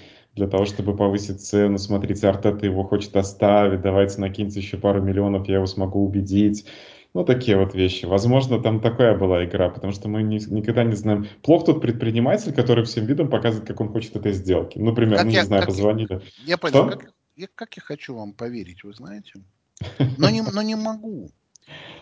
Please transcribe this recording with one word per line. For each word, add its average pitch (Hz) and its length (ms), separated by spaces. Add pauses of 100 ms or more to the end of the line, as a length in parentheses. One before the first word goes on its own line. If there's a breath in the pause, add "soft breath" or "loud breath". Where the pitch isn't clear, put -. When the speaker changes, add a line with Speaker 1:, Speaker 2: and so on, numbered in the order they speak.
(360 loud breath)
Speaker 1:
для 98 120
того, 98 180
чтобы 101 300
повысить 101 460
цену. 101 380
«Смотрите, 101 500
Артета 101 360
его 95 180
хочет 101 340
оставить, 101 640
давайте 98 400
накиньте 101 380
ещё 98 180
пару 98 240
миллионов, 98 480
я 98 60
его 95 100
смогу 98 400
убедить». 98 600 (480 loud breath)
Ну, 180 120
такие 123 320
вот 98 160
вещи. 92 320
Возможно, 120 560
там 110 180
такая 117 380
была 92 260
игра, 90 260
потому - 220
что 101 160
мы 107 140
ни-, 107 320
никогда 113 300
не 113 120
знаем. 104 300 (160 loud breath)
Плох 165 240
тот 160 160
предприниматель, 120 720
который 123 300
всем 113 240
видом 143 220
показывает, 110 380
как - 140
он 107 80
хочет 110 260
этой 104 180
сделки. 92 440
Например, 113 400
Speaker 2:
Как - 80
Speaker 1:
ну, 113 60
Speaker 2:
я, 185 100
Speaker 1:
не 104 60
знаю, 98 140
Speaker 2:
как 95 80
я, 98 40
Speaker 1:
позвонили. 101 480 (240 loud breath)
Speaker 2:
я 170 140
понял, 151 140
Speaker 1:
Что? 156 180
Speaker 2:
как - 220 (220)
я, 185 200
как - 220
я 175 40
хочу - 340
вам 107 180
поверить, 104 500
вы 101 100
знаете. 104 400 (460)
Speaker 1:
<laughs> 131 400
Speaker 2:
Но 180 100
не, 220 140
но 208 180
не 220 140
могу. 214 560 (720 loud breath)